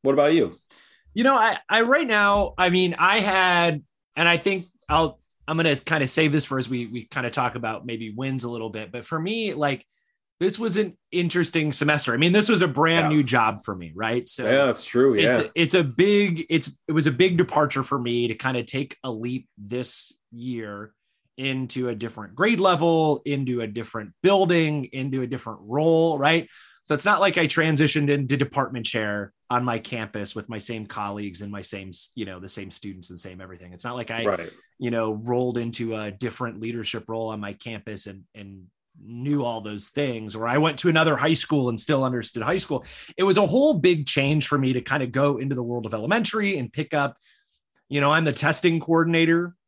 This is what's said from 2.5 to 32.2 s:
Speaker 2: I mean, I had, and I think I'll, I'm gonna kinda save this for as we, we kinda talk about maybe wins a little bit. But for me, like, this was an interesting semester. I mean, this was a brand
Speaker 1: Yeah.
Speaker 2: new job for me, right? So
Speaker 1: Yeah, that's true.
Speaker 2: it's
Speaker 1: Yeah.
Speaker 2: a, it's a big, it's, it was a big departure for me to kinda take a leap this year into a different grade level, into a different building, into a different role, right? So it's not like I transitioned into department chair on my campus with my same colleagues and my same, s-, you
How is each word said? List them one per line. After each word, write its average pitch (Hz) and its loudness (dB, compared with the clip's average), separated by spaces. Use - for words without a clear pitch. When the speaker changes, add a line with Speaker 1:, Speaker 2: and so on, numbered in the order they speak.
Speaker 2:
I 180 4
mean, 180 2
I 196 4
had, 180 2
and 170 4
I 170 6
think 185 -2
I'll, 156 0
I'm 160 -2
gonna 165 2
kinda 147 -2
save 156 2
this 147 2
for 135 -4
as 117 -4
we, 120 -4
we 117 -10
kinda 123 -6
talk 120 -2
about 110 -6
maybe 113 -8
wins 131 -6
a 120 -6
little 113 -8
bit. 107 -12
But 120 -10
for 160 -6
me, 202 -4
like, 151 -2
this 208 0
was 214 0
an 202 -2
interesting 165 0
semester. 143 2
I - 0
mean, 165 4
this 208 4
was 196 4
a 180 4
brand 160 2
Speaker 1:
Yeah. 151 4
Speaker 2:
new 147 6
job 110 2
for 101 -8
me, 87 -12
right? 113 -2
So - -4
Speaker 1:
Yeah, 135 4
that's 117 -2
true. 123 4
Speaker 2:
it's 117 4
Speaker 1:
Yeah. 104 2
Speaker 2:
a, - -8
it's 165 2
a 175 6
big, 180 2
it's, 156 0
it 151 -4
was 151 2
a 151 2
big 175 2
departure 151 2
for 139 -2
me 120 0
to 113 -4
kinda 127 -2
take 135 -8
a 127 -6
leap 120 -8
this 117 -8
year 113 -10
into 131 -4
a 117 -4
different 107 -10
grade 185 2
level, 160 4
into 131 -2
a 110 -4
different 107 -8
building, 170 4
into 131 -4
a 123 -4
different 117 -10
role, 156 2
right? 165 2
So 151 0
it's 139 -2
not 196 4
like 196 4
I 160 4
transitioned 151 2
into 143 2
department 131 -2
chair 104 -4
on 123 0
my 117 -2
campus 110 -8
with 104 -10
my 110 -10
same 110 -8
colleagues 101 -8
and 101 -12
my 101 -12
same, 95 -10
s-, - -12
you 110 -8